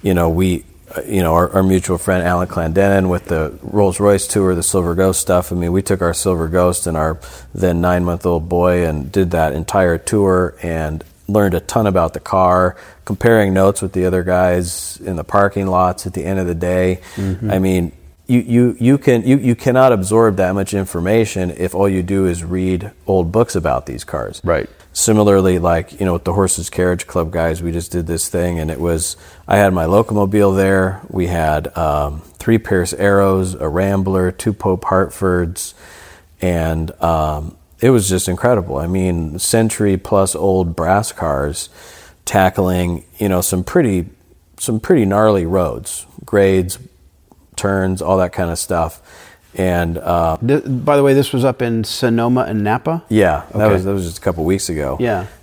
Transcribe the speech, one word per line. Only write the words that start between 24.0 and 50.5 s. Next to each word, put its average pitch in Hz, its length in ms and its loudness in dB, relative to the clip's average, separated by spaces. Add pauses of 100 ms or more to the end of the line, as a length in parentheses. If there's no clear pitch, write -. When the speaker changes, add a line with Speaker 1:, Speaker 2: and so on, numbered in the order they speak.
Speaker 1:
cars. - 400 -10
Speaker 2:
Right. 82 260 -2 (260)
Speaker 1:
Similarly, 98 640 4
like, 85 420 -2
you 98 60 -2
know, 92 80 0
with 87 100 -4
the 87 100 -2
Horses 92 360 -2
Carriage 90 380 -2
Club 82 240 -4
guys, 82 320 -2
we 85 80 -4
just 85 200 -6
did 87 140 -4
this 82 240 -6
thing, 87 300 -2
and 78 100 -4
it 71 100 -8
was, 82 380 -4 (300)
I 101 100 2
had 98 160 4
my 85 120 0
Locomobile 101 680 2
there. 95 540 0
We 90 180 -2
had, 78 480 -2
um, 73 460 -2 (160)
three 117 220 2
Pierce 95 340 -2
Arrows, 95 600 2
a 78 120 -4
Rambler, 95 640 0
two - 220 -4
Pope 95 300 -2
Hartfords, 92 880 -2 (680)
and, 82 500 -2 (100)
um, 78 560 -2 (240)
it 123 80 4
was 110 180 4
just 92 220 0
incredible. 90 480 0
I 78 80 -2
mean, 87 540 -2
century 107 580 0
plus 95 380 0
old 90 400 0
brass 95 360 0
cars 71 580 -4 (540)
tackling, 92 800 0 (140)
you 104 100 -2
know, 90 140 2
some 90 220 -2
pretty, 98 420 0 (540)
some 110 200 -4
pretty 139 260 2
gnarly 98 420 2
roads, 82 580 -4 (180)
grades, 95 540 2 (800)
turns, 95 440 -2
all 92 180 0
that 90 140 0
kind 85 200 -4
of 82 80 -6
stuff. 82 420 -4 (540)
And, 87 440 0
uh, 82 380 0
Speaker 2:
Th-, 131 280 0